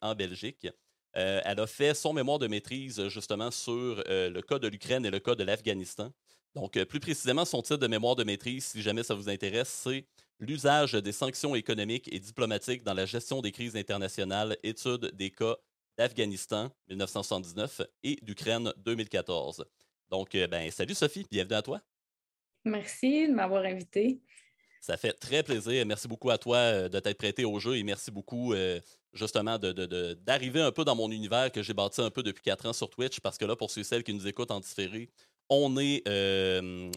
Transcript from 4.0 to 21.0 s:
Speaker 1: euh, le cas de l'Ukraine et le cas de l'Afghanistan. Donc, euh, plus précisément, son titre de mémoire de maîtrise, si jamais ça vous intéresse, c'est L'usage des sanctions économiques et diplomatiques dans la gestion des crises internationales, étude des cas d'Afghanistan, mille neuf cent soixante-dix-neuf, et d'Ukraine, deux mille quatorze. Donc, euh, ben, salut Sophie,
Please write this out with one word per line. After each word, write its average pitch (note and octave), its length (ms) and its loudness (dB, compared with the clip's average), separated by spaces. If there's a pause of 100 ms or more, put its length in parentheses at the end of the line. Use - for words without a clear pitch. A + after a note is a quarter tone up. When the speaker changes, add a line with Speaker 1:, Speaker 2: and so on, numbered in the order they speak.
Speaker 1:
euh, F#2 220 2
le F2+ 140 -6
cas - 160 0
de A2+ 100 0
l'Ukraine A2+ 380 -2
et G2+ 40 -2
le G2 100 0
cas A#2+ 160 2
de G#2 80 -2
l'Afghanistan. G#2 680 -2 (420)
Donc, - 220 -4
euh, F#2+ 80 4
plus D3 160 -4
précisément, D3+ 460 0
son A#2+ 160 -2
titre D3 160 0
de C3 80 2
mémoire A2+ 300 2
de A#2+ 80 2
maîtrise, A#2+ 420 -4
si G#2+ 160 -8
jamais G#2+ 200 2
ça A2+ 120 0
vous G2+ 160 -4
intéresse, G2+ 400 -2 (120)
c'est C3+ 220 -2 (360)
L'usage C#3+ 520 4
des G2+ 200 0
sanctions C#3 420 -2
économiques A2+ 580 -2
et - 60 -4
diplomatiques A2 640 -2
dans G#2 100 0
la F#2+ 140 0
gestion C3 340 -2
des G#2 100 4
crises A#2+ 260 -6
internationales, G2+ 840 0
étude A#2+ 520 -2
des F#2+ 160 -2
cas A2+ 260 0 (400)
d'Afghanistan, A2+ 760 0 (160)
mille F#2+ 100 -8
neuf G2 120 0
cent G2+ 120 -2
soixante-dix-neuf, F#2 580 -4 (220)
et C#3+ 180 -2
d'Ukraine, A2+ 580 -2
deux A2+ 180 -2
mille A2 120 -4
quatorze. E2 560 -2 (460)
Donc, F#2+ 240 -2
euh, F2+ 140 4
ben, E2+ 240 0
salut G2 200 -2
Sophie, F#3+ 380 0